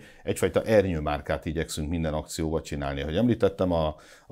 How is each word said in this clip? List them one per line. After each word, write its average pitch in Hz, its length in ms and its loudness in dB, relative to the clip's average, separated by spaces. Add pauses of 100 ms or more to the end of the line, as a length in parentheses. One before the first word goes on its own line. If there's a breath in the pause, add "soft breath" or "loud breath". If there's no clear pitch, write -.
(240 loud breath)
egyfajta - 380 0
ernyőmárkát 78 840 2
igyekszünk 80 440 -4
minden 80 240 0
akcióval 80 480 -4
csinálni. 71 400 -6
Ahogy 76 140 -4
említettem, 101 560 2
a, 82 160 2 (440 loud breath)